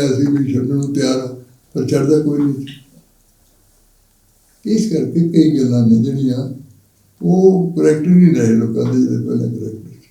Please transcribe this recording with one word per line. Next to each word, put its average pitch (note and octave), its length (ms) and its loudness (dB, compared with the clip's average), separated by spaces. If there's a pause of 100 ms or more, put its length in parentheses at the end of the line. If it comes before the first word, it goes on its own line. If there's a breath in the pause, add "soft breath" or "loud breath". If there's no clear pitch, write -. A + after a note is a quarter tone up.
ਅਸੀਂ C#3 220 0
ਵੀ C#3 260 0
ਛੱਡਣ B2+ 220 -2
ਨੂੰ C#3 180 -4
ਤਿਆਰ C3 260 -2
ਹਾਂ, B2+ 80 -8 (460)
ਪਰ - 140 -4
ਛੱਡਦਾ D3 320 0
ਕੋਈ C#3+ 200 -2
ਨਹੀਂ। C#3 260 -4 (2000)
ਇਸ G#3+ 280 -2
ਕਰਕੇ E3 360 -2
ਕਈ D3+ 300 2
ਗੱਲਾਂ A#2+ 280 2
ਨੇ A2+ 80 4
ਜਿਹੜੀਆਂ C3 640 -2 (640)
ਉਹ F3+ 540 2
ਕਰੈਕਟ D3+ 300 2
ਨਹੀਂ F3+ 280 6
ਰਹੇ A#2+ 120 2
ਲੋਕਾਂ A#2 460 0
ਦੇ B2+ 60 2
ਜਿਹੜੇ - 280 -2
ਪਹਿਲਾਂ A#2+ 200 -2
ਕਰੈਕਟ - 400 -10
ਸੀ। - 80 -20 (160)